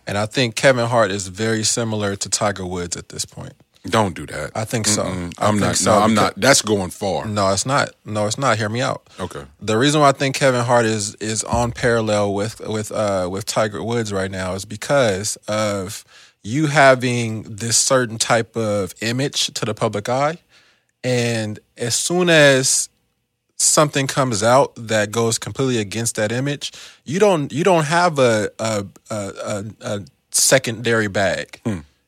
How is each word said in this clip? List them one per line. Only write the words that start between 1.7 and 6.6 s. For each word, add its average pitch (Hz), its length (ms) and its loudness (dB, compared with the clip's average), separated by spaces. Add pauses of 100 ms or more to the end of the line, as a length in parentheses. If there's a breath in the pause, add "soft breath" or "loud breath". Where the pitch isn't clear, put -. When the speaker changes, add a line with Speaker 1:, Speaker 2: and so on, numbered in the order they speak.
Speaker 1:
to - 120 -8
Tiger 98 380 -2
Woods 90 300 -6
at - 140 -16
this - 140 -8
point. - 280 -16 (340)
Speaker 2:
Don't 107 280 2
do 73 120 -12
that. 73 280 -8
Speaker 1:
I 107 100 -2
think 110 220 -4
so. 104 180 0
Speaker 2:
Mm-mm. 87 340 -6
Speaker 1:
I 104 80 0
Speaker 2:
I'm 104 80 4
Speaker 1:
think 104 60 2
Speaker 2:
not, 90 160 0
Speaker 1:
so - 220 2
Speaker 2:
no, 104 60 4
I'm 110 100 4
Speaker 1:
because 104 100 4
Speaker 2:
not. 92 160 -2
That's 131 220 4